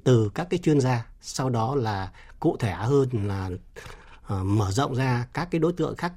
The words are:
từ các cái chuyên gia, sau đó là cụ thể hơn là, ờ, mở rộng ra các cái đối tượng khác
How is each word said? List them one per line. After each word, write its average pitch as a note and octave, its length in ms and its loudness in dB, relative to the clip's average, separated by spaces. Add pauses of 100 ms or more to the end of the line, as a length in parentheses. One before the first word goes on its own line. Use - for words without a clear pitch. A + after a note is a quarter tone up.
từ A2+ 300 6
các E3+ 160 -4
cái F3+ 80 0
chuyên D3+ 220 4
gia, B2+ 260 2 (140)
sau - 300 -4
đó A#2 240 0
là G#2+ 360 -2 (300)
cụ D#3+ 160 2
thể G#2+ 160 -2
hơn B2+ 400 2
là, G2 380 -2 (760)
ờ, F#2+ 180 -4
mở G2 260 2
rộng C3+ 240 -2
ra B2 400 -2
các E3 160 -6
cái E3+ 80 0
đối D#3+ 140 2
tượng D#3+ 240 -4
khác F3 200 -6